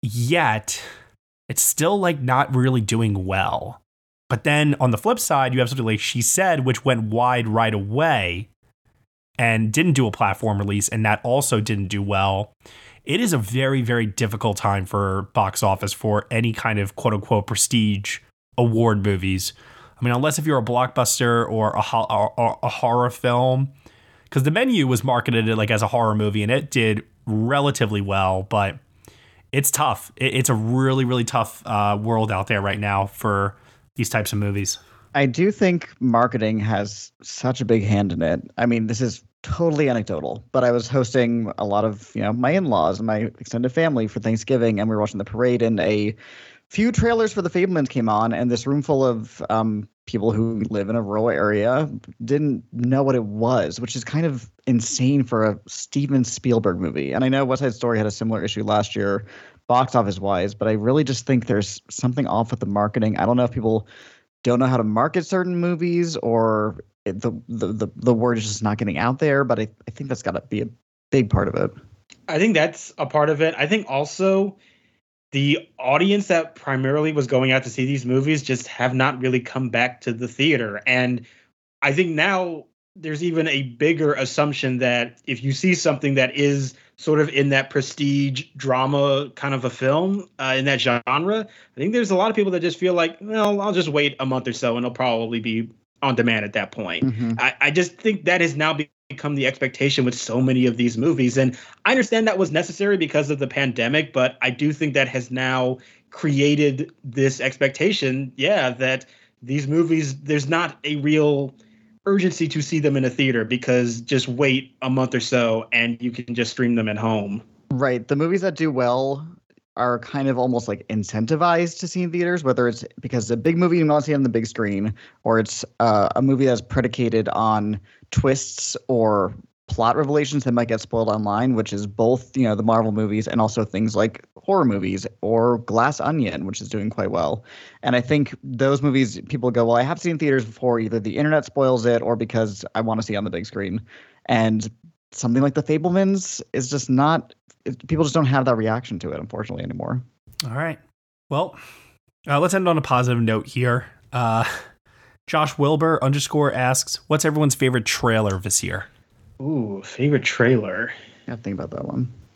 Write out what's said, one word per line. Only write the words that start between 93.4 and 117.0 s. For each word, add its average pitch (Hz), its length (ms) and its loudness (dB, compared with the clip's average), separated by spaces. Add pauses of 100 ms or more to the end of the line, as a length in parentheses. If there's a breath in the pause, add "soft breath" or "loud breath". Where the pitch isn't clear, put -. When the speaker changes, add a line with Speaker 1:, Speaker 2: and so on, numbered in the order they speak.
Speaker 3:
I'll 202 120 -2
just 175 180 0
wait 143 300 0
a 135 60 -2
month 131 220 -2
or 120 60 -2
so 117 240 0
and 120 80 -2
it'll 117 80 -6
probably 117 460 -2
be 113 280 -2 (340)
on 131 120 2
demand 117 300 2
at 104 80 -8
that 101 200 -4
point. 90 320 -4
Speaker 2:
Mm-hmm. 117 340 -2
Speaker 3:
I, 123 220 0
I 147 100 2
just 175 260 0
think 202 280 -2
that 175 160 2
has 160 160 0
now 156 200 0 (320)
become 147 260 -6
the 139 120 0
expectation 135 580 0
with 123 100 0
so 120 260 -4
many 127 260 4
of 117 100 2
these 117 220 0
movies. 131 380 2
And 131 220 2 (260 loud breath)
I 208 80 2
understand 226 360 2
that 190 100 0
was 170 140 0
necessary 185 440 0
because 151 340 0
of 147 80 -2
the 135 80 -2
pandemic, 131 640 -2
but 127 300 0
I 127 80 0
do 147 220 -2
think 143 220 -4
that 135 140 2
has 127 220 -6
now 127 480 0 (320 loud breath)
created 147 800 2 (140)
this 135 360 0
expectation, 135 960 0
yeah, 147 340 2
that 131 360 -2 (360 soft breath)
these 135 260 -4
movies, 156 540 0
there's 143 260 -2
not 165 360 -2
a 151 120 -4
real 147 580 2 (520 soft breath)
urgency 185 420 2
to 151 140 -2
see 156 160 -2
them 143 180 2
in 131 80 2
a 127 60 2
theater 123 340 0
because 120 560 0
just 127 280 -2
wait 131 520 0
a 127 80 -4
month 131 260 0
or 123 60 0
so 117 520 0
and 117 280 0
you 123 100 -4
can 120 240 -8
just 117 160 -2
stream 120 240 0
them 110 140 0
at 107 80 -2
home. 107 460 -2 (280)